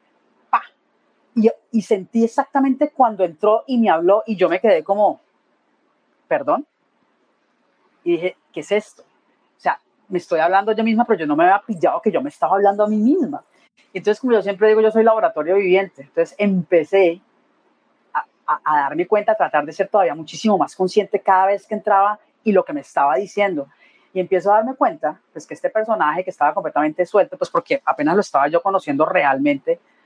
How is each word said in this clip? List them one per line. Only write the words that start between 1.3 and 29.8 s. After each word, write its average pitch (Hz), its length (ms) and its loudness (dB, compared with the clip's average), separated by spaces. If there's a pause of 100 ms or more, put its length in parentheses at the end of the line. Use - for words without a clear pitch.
Y, 220 120 4 (220)
y 220 120 -2
sentí 226 420 -2
exactamente 269 680 -2
cuando 220 340 0
entró 208 440 0
y 254 100 -2
me 220 100 2
habló 180 380 2
y 226 80 -4
yo 175 140 2
me 170 100 -2
quedé 180 240 2
como, 208 380 0 (1080)
"¿Perdón?". 156 380 -4 (1400)
Y 170 80 0
dije, 170 240 -4 (160)
"¿Qué 165 80 -12
es - 120 -6
esto?". - 300 -4
O - 580 -20
sea, 156 200 -4 (280)
me 185 100 -4
estoy 170 220 -4
hablando 196 320 2
yo 220 120 -2
misma, 226 200 2
pero 214 140 0
yo 160 80 -6
no 147 100 -2
me 330 80 2
había 208 220 4
pillado 170 340 -2
que 208 120 -2
yo - 100 0
me 139 60 -6
estaba 165 280 -2
hablando 202 280 2
a 214 40 0
mí 214 80 -2
misma. 277 480 0 (480)
Entonces, 208 280 -4
como 247 120 -2
yo 208 100 2
siempre 202 260 0
digo, 214 120 4
yo 220 100 4
soy 220 140 2
laboratorio 180 520 0
viviente. 190 460 0
Entonces, 160 360 -4
empecé 185 840 2 (920)
a, - 140 -6 (200)
a, 151 180 -4
a 151 180 0
darme 156 240 -4
cuenta, 214 260 0
a 214 40 -2
tratar 156 300 -2
de 156 60 -10
ser 190 160 -4
todavía 180 260 0
muchísimo 170 440 -2
más 139 180 -2
consciente 190 440 0
cada 190 260 2
vez 196 200 -2
que 220 80 -10
entraba 208 440 0 (260)
y 214 80 0
lo 185 120 4
que - 80 -12
me 143 80 -8
estaba 143 360 -2
diciendo. 190 520 -4 (440)
Y 185 80 -4
empiezo 185 320 0
a 214 40 4
darme 240 200 0
cuenta, - 440 -2 (120)
pues, 151 140 -16
que - 80 -14
este 175 160 -6
personaje 185 540 -2
que 180 60 -12
estaba 147 240 0
completamente 160 520 -2
suelto, 185 300 0
pues, - 140 -6
porque 160 340 -4
apenas 156 300 0
lo 208 60 2
estaba 147 280 0
yo 170 140 0
conociendo 156 440 -2
realmente, 147 720 0 (260)